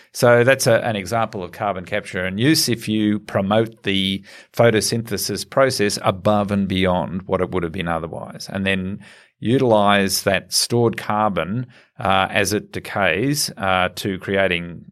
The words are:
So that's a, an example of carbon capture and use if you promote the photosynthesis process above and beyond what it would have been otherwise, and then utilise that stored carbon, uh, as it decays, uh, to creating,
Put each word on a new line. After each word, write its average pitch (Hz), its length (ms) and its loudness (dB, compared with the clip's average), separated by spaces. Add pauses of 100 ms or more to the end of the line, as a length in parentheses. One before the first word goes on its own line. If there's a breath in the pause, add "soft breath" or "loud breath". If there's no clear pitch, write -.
(140 loud breath)
So 120 300 6
that's 127 220 2
a, 113 160 4
an 110 140 -2
example 107 480 -4
of 85 80 -12
carbon 95 320 -4
capture 95 400 -6
and 95 160 -4
use 151 300 2
if 117 180 -4
you 107 300 2
promote 107 640 0
the 95 420 0 (300 loud breath)
photosynthesis 107 960 0
process 127 500 2
above 104 500 0
and 101 160 0
beyond 92 580 0
what 95 180 -2
it 87 80 -2
would 90 120 -2
have 85 100 -4
been 90 140 -6
otherwise, 82 640 -6
and 98 140 -4
then 98 400 -2 (360 loud breath)
utilise 101 840 2
that 95 320 -2
stored 117 420 0
carbon, 107 720 -2 (320 soft breath)
uh, 95 320 0
as 98 240 0
it - 180 -4
decays, 101 840 -2
uh, 92 360 0
to 98 240 -4
creating, 90 720 -2